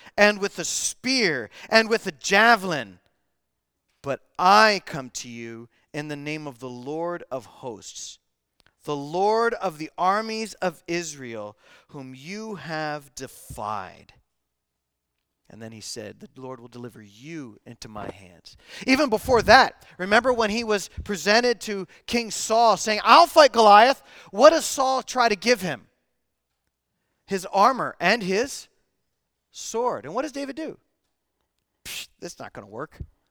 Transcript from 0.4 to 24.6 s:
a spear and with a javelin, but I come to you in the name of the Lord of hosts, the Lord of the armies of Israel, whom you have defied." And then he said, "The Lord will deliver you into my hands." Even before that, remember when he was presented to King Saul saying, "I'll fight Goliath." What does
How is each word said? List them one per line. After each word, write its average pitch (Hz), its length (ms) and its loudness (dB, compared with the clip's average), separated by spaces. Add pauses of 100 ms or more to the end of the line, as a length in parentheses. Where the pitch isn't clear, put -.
a 165 40 -6
spear 190 840 -4 (180)
and 220 200 4
with 214 180 -2
a 185 60 -8
javelin, 185 880 0 (1000)
but 139 180 -6 (180)
I 202 480 4
come 131 240 -10
to - 180 -12
you 117 400 -14 (240)
in 147 140 -8
the 151 100 -8
name 151 300 -10
of 127 140 -14
the 131 80 -10
Lord 156 640 -8
of 123 160 -8
hosts, - 720 -16 (680)
the 151 100 -4
Lord 202 600 0
of 190 240 -8
the 151 180 -10
armies 220 580 -4
of - 320 -6
Israel, 135 680 -8 (320)
whom 131 260 -16
you 202 420 -12
have 151 600 -8
defied." 101 960 -12 (1400)
And 107 120 -20
then 113 100 -16
he 110 80 -20
said, 104 400 -14
"The 214 160 -20
Lord 131 240 -16
will 120 80 -20
deliver 120 320 -18
you 117 640 -18
into 117 240 -20
my 104 220 -12
hands." 90 480 -20 (280)
Even 269 220 2
before 254 320 0
that, 202 460 4 (100)
remember 214 380 0
when 226 160 0
he 226 120 -4
was 214 280 -4 (140)
presented 214 580 0
to 196 240 -8 (180)
King 233 260 -4
Saul 220 460 2
saying, 208 260 -4
"I'll 285 240 8
fight 294 260 6
Goliath." 226 500 8 (280)
What 247 200 8
does 320 160 0